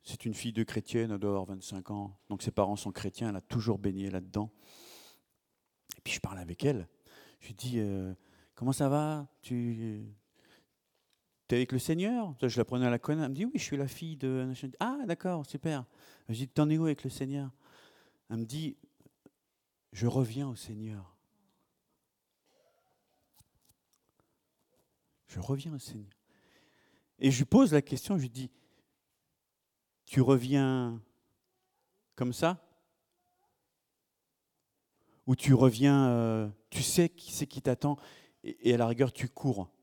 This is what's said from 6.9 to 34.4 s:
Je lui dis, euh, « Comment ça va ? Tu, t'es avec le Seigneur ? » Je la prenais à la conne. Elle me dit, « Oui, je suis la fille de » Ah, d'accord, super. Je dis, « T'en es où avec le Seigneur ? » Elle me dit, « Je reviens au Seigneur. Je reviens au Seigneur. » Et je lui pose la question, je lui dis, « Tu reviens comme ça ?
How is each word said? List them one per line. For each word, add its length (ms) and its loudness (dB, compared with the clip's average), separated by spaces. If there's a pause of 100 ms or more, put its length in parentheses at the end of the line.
Je 60 -20
lui 60 -14
dis, 220 -8
euh, « 400 -2 (400)
Comment 160 -2
ça 180 0
va ? 380 -2 (160)
Tu, 600 -6 (1400)
t'es 100 4
avec 160 2
le 60 2
Seigneur ? » 600 -2
Je 160 0
la 80 4
prenais 220 0
à 20 4
la 80 2
conne. 220 -2
Elle 100 -2
me 60 -6
dit, « 100 -4
Oui, 100 -4
je 80 -2
suis 140 -4
la 100 -2
fille 280 -10
de » 360 -2 (280)
Ah, 260 -2
d'accord, 400 -4
super. 400 -6 (420)
Je 60 -4
dis, « 160 -4
T'en 220 4
es 60 4
où 80 2
avec 180 0
le 80 -4
Seigneur ? » 400 -6 (800)
Elle 60 -4
me 80 -2
dit, « 320 -8 (1120)
Je 160 -2
reviens 420 -2
au 60 -10
Seigneur. 600 -12 (4000)
Je 120 -10
reviens 360 -4
au 40 -8
Seigneur. » 300 -14 (1120)
Et 100 6
je 100 4
lui 60 4
pose 280 8
la 100 8
question, 340 -2
je 60 0
lui 60 -4
dis, « 200 -10 (1600)
Tu 160 2
reviens 800 2 (1120)
comme 180 -4
ça ? 320 -2 (2500)